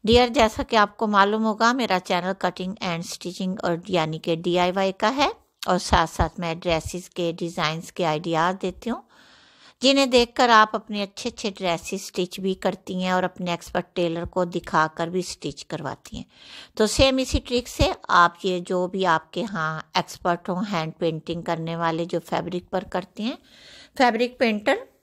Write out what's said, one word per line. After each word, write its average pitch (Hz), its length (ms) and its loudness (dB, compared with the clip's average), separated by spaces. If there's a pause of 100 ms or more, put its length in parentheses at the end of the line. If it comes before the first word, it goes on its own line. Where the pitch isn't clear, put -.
डियर, 240 240 6
जैसा 233 340 2
कि 233 120 -2
आपको 208 320 2
मालूम 208 360 4
होगा, 220 300 2
मेरा 202 260 0
चैनल 180 340 -2
कटिंग 185 480 -4
एंड 170 220 -4
स्टिचिंग 185 600 -6
और 170 260 0
यानी 160 300 0
कि 165 160 -2
डीआईवाई 180 560 0
का 214 180 0
है, 294 240 0 (340)
और 180 100 2
साथ 170 300 2
साथ 165 220 -2 (100)
मैं 170 200 -4
ड्रेसेस 175 480 -2
के 170 260 -4
डिज़ाइंस 165 580 -4
के - 120 -4
आइडियाज़ 165 540 0
देती 185 320 -6
हूँ, 339 140 -6 (760)
जिन्हें 269 280 6
देखकर 240 400 4
आप 214 260 8
अपने 208 260 -6
अच्छे 202 280 -8
अच्छे 233 220 -6
ड्रेसेस 190 560 -4
स्टिच 185 320 -6
भी 190 140 -2
करती 185 480 -4
हैं 185 120 0
और 185 100 2
अपने 180 300 -4
एक्सपर्ट 175 320 -6 (100)
टेलर 170 300 -2
को 180 200 -2
दिखाकर 170 640 -2
भी 180 120 -2
स्टिच - 420 -10
करवाती - 540 -12
हैं। - 80 -12 (520)
तो 214 100 4
सेम 269 320 4
इसी 254 200 -2
ट्रिक 240 280 -2
से 311 280 0 (140)
आप 175 360 6
ये 180 140 0
जो 180 280 -2
भी 190 160 -4
आपके 170 380 0
यहाँ 160 560 -6
एक्सपर्ट 175 520 -2
हों, 185 160 -4
हैंड 165 280 -4
पेंटिंग 165 500 -4
करने 165 320 -4
वाले, 165 300 -2
जो 170 140 -4
फैब्रिक 175 500 -6
पर 185 140 -4
करते - 400 -8
हैं, 277 140 -6 (600)
फैब्रिक 247 420 0
पेंटर 240 480 0 (160)